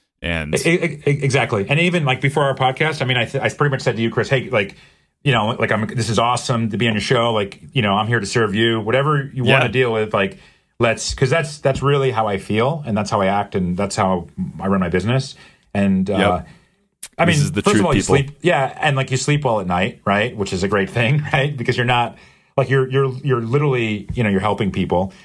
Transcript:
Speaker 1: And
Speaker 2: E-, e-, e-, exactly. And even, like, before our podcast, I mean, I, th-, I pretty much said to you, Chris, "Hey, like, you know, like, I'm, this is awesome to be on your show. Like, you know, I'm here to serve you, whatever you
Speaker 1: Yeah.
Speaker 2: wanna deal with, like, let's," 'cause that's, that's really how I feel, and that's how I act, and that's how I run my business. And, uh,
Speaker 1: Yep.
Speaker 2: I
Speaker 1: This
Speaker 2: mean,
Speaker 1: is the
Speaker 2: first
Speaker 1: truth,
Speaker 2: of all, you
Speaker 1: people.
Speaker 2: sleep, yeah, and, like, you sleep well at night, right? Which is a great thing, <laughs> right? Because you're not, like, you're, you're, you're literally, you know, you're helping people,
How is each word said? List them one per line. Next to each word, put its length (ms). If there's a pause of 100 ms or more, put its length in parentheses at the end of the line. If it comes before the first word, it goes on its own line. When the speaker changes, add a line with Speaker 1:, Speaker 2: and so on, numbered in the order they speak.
(240)
Speaker 1:
And 300
Speaker 2:
E-, 160
e-, 380
e-, 160
exactly. 440
And 120
even, 260
like, 160
before 220
our 120
podcast, 460
I 40
mean, 120
I, 80
th-, 180
I 60
pretty 220
much 100
said 140
to 80
you, 80
Chris, 180
"Hey, 220
like, 240 (480)
you 80
know, 280
like, 120
I'm, 160
this 220
is 100
awesome 500
to 80
be 100
on 60
your 80
show. 320
Like, 260 (140)
you 80
know, 140
I'm 100
here 140
to 80
serve 260
you, 260
whatever 440 (100)
you 120
Speaker 1:
Yeah. 120
Speaker 2:
wanna 140
deal 200
with, 220
like, 240 (400)
let's," 380
'cause 160
that's, 260
that's 240
really 300
how 160
I 100
feel, 480
and 100
that's 140
how 120
I 60
act, 280
and 200
that's 200
how 320 (320)
I 80
run 120
my 100
business. 440 (400)
And, 340
uh, 100
Speaker 1:
Yep. 300 (680)
Speaker 2:
I 80
Speaker 1:
This 120
Speaker 2:
mean, 80
Speaker 1:
is 80
the 100
Speaker 2:
first 140
Speaker 1:
truth, 20
Speaker 2:
of 80
all, 80
you 80
Speaker 1:
people. 120
Speaker 2:
sleep, 280
yeah, 360
and, 160
like, 140
you 80
sleep 260
well 160
at 60
night, 400
right? 320
Which 160
is 80
a 60
great 240
thing, 360
<laughs> 60
right? 240
Because 200
you're 100
not, 280 (400)
like, 140
you're, 180
you're, 240 (120)
you're 180
literally, 720
you 100
know, 60
you're 100
helping 320
people, 420 (120)